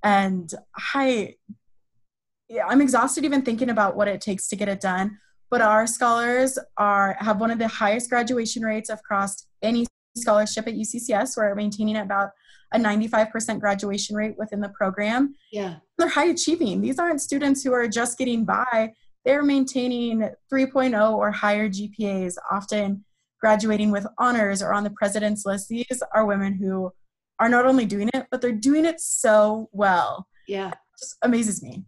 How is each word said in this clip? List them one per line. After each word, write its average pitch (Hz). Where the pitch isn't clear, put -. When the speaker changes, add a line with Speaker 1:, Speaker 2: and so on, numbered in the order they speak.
Speaker 1:
And 190
I, 262
yeah, 226
I'm 247
exhausted 262
even 277
thinking 240
about 208
what 202
it 196
takes -
to 214
get 202
it 196
done. 190
But 240
our 220
scholars 240
are, 202
have 208
one 226
of 226
the 226
highest 220
graduation 233
rates 220
across 196
any 233
scholarship 214
at 226
U 214
C 240
C 240
S. 220
We're 208
maintaining 208
about 196
a 226
ninety-five 220
percent 226
graduation 202
rate 214
within 214
the 208
program. 208
Speaker 2:
Yeah. 190
Speaker 1:
They're 339
high 302
achieving. 311
These 247
aren't 339
students 277
who 262
are 247
just 233
getting 240
by. 220
They're 277
maintaining 247
three 269
point 262
oh 214
or 208
higher 208
G 202
P 208
As, 185
often 202
graduating 214
with 202
honors 214
or -
on 208
the 208
president's 208
list. 196
These 240
are 220
women 196
who 190
are 226
not 247
only 262
doing 202
it, 262
but 254
they're 247
doing 269
it 330
so 214
well. 190
Speaker 2:
Yeah. 196
Speaker 1:
It -
just -
amazes 233
me. -